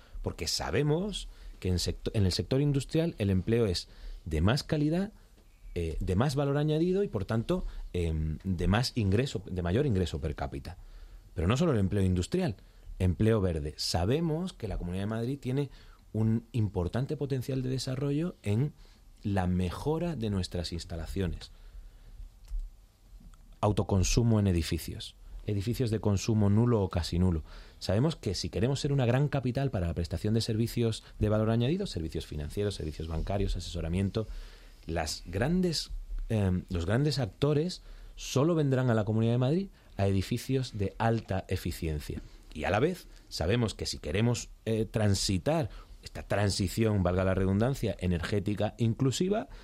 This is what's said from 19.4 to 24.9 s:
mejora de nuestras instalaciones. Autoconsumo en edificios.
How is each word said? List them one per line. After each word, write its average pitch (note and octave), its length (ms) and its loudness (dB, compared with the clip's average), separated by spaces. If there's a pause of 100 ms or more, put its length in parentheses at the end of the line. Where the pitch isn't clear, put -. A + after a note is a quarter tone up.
mejora C#3+ 680 0
de A2+ 140 -2
nuestras F2+ 420 -2
instalaciones. E2 800 -4 (2000)
Autoconsumo G#2 800 4
en G2+ 60 4
edificios. - 680 -2 (320)